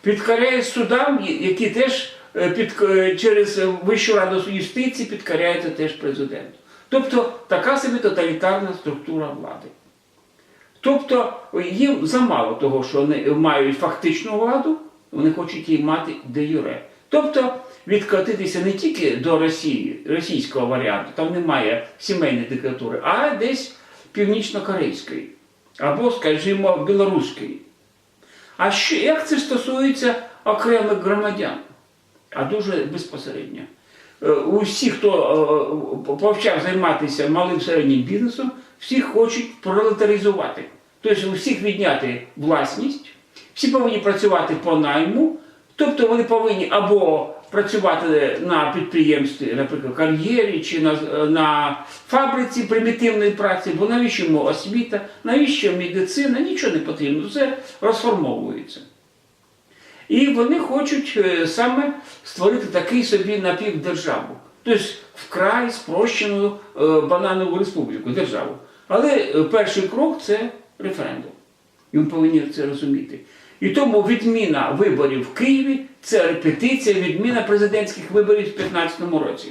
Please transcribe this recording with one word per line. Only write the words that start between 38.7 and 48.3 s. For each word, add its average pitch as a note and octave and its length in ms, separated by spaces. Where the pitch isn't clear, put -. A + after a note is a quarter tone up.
всі C4 220
хочуть A3+ 600
пролетаризувати. G#3 1000
Тобто G3+ 280
у - 20
всіх F#3+ 300
відняти E3 640
власність, D#3+ 720
всі - 140
повинні A#3 300
працювати F#3 640
по E3 120
найму, E3 600
тобто B3 320
вони A#3 160
повинні G#3+ 460
або F#3+ 600
працювати E3 960